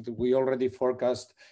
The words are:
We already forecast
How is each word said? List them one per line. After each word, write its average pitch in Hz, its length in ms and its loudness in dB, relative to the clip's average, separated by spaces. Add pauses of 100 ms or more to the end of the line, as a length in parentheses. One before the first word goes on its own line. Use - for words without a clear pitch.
We 120 280 2
already 131 340 2
forecast 127 640 -2 (180)